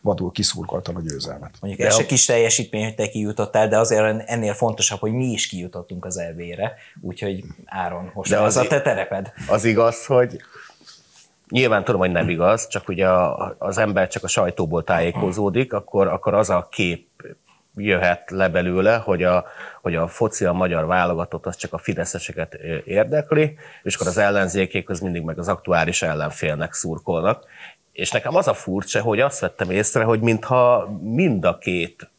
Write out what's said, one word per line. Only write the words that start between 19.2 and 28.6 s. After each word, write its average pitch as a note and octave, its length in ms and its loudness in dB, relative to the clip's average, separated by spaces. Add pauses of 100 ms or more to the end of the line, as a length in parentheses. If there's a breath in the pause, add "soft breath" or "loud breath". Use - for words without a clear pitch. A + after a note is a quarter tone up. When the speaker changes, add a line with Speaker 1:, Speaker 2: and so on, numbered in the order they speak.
Speaker 3:
a, F2+ 220 4 (360 loud breath)
hogy E2 140 -2
a E2 120 0
foci, G#2+ 380 -2
a F2 80 2
magyar F2 320 0
válogatott, F2 600 0
az F2 100 -6
csak - 180 -10
a E2+ 40 -8
fideszeseket, E2 760 -6
ö, D#2+ 320 -8
érdekli, D3+ 680 2 (280 loud breath)
és G2+ 120 -2
akkor - 120 -2
az F2+ 100 0
ellenzékék G2 720 2
az F2+ 100 -4
mindig F2 240 -4
meg D#2+ 160 -6
az E2+ 80 -6
aktuális F2 540 0
ellenfélnek D2+ 720 -4
szurkolnak. E2+ 720 -2 (460 loud breath)
És - 200 -6
nekem B2+ 240 -2
az F#3 120 4
a G2+ 60 2
furcsa, G2 480 -2